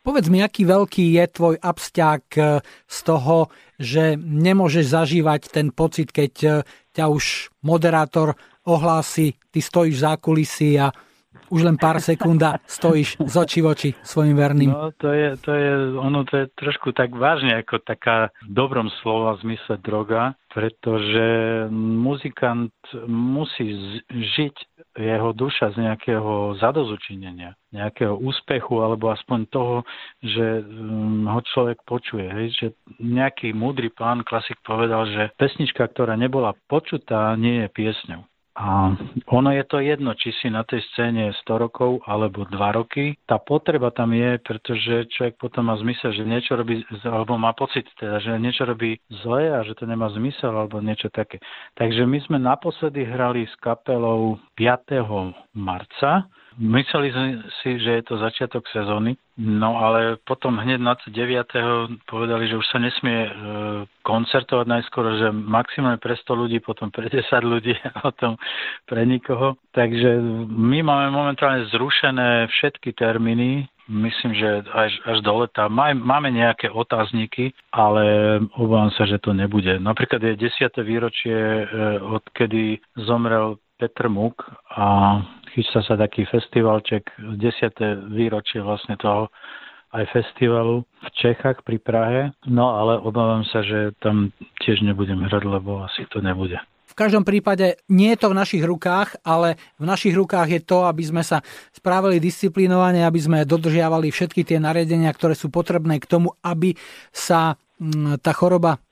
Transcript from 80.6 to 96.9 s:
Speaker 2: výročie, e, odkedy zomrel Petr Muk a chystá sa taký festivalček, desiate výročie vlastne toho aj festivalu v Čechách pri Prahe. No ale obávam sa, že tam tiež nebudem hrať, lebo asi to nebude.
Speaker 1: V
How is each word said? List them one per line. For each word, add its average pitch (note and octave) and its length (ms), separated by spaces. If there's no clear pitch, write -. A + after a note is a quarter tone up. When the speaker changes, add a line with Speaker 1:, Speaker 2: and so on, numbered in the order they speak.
Speaker 2:
výročie, A2+ 560
e, A2 260
odkedy A2 800
zomrel A2+ 560
Petr A#2 320
Muk G#2+ 320
a G2+ 400
chystá A2+ 280
sa A2 160
taký G#2 300
festivalček, A2 800
desiate G#2+ 600
výročie G#2+ 520
vlastne G#2 360
toho G#2+ 320
aj A2 240
festivalu A#2 720
v - 220
Čechách A#2+ 480
pri A2+ 160
Prahe. A#2 380
No A#2+ 320
ale A2 240
obávam A2+ 400
sa, G#2+ 240
že G#2+ 320
tam G#2 320
tiež G#2 240
nebudem G2 400
hrať, G2+ 160
lebo G2 400
asi - 320
to G#2 80
nebude. F#2 400
Speaker 1:
V - 120